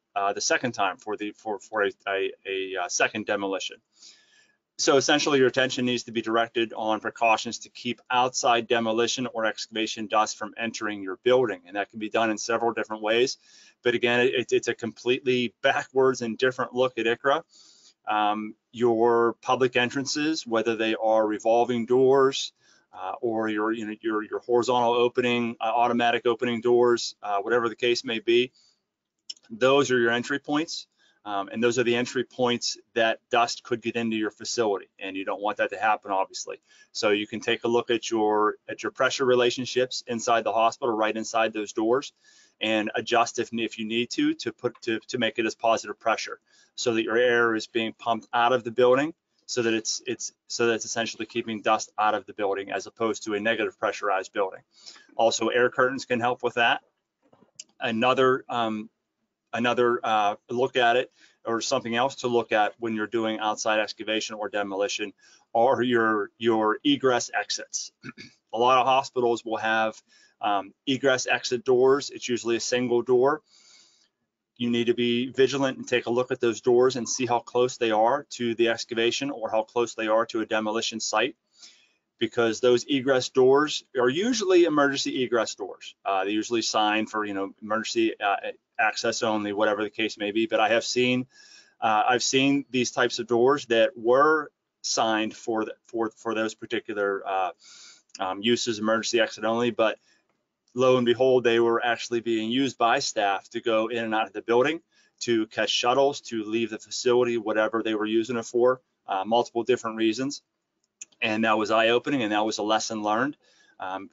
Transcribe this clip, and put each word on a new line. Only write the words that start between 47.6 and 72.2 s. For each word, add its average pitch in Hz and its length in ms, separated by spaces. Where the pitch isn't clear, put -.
being 113 260
pumped 117 400
out 123 180
of 120 140
the 117 60
building, 127 420
so - 160
that 113 120
it's, - 320
it's, - 280
so 120 200
that 113 60
it's 110 120
essentially 113 400
keeping 113 360
dust 110 360
out 107 180
of 98 100
the 101 80
building 98 360
as - 160
opposed - 380
to 110 100
a 101 60
negative 110 400
pressurized 101 540
building. 98 260
Also, 113 320
air 123 220
curtains 131 340
can 123 160
help 123 240
with 120 120
that. 120 260
Another, 127 720
um, 110 400
another, 120 520
uh, 107 320
look 127 260
at 120 200
it, 135 160
or 113 160
something 120 340
else 131 200
to - 120
look 117 240
at 107 280
when 113 160
you're 107 100
doing 110 340
outside 107 400
excavation 107 560
or 107 140
demolition, 101 640
are 117 280
your, 113 580
your 110 440
egress 131 540
exits. - 540
<clears throat> - 500
A 110 40
lot 127 220
of 123 80
hospitals 123 580
will 110 120
have, 110 440
um, 101 320
egress 131 400
exit 123 360
doors. 131 460
It's - 180